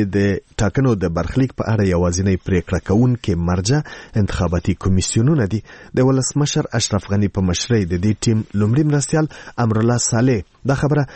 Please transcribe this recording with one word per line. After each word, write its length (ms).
د 20
ټاکنو 400
د 160
برخلیک 440
په 120
اړه 160
یوازینۍ 560
پریکړه 360
کوونکې 440
مرجع 300
انتخاباتي 600
کمیسیونونه 720
دي. 60
د 140
ولسمشر 600
اشرف 320
غني 260
په 120
مشرۍ 400
د 160
دې 80
ټیم 160
لومړي 320
مرستیال 360
امرالله 400
صالح 340
دا 120
خبره 200